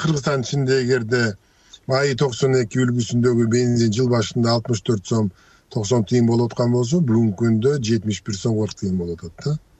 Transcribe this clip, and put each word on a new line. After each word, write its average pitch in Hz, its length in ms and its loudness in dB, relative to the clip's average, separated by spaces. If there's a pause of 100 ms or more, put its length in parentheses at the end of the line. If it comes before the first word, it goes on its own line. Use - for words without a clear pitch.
Кыргызстан 143 400 0
ичинде 131 420 0
эгерде 120 540 0 (500)
А 135 180 0
И 139 80 0
токсон 131 460 0
эки 120 200 -2
үлгүсүндөгү 120 680 2
бензин 120 460 2
жыл 127 160 0
башында 117 420 0
алтымыш 117 320 -2
төрт 104 240 -2
сом 110 240 0 (380)
токсон 113 340 -2
тыйын 120 240 2
болуп 117 240 0
аткан 120 220 -2
болсо, 123 260 0
бүгүнкү 113 400 2
күндө 117 400 2
жетимиш 107 440 -2
бир 104 120 -8
сомго 107 320 -2
тыйын 92 300 -4
болуп 85 260 -6
атат - 220 -14
да, 151 120 -2 (220)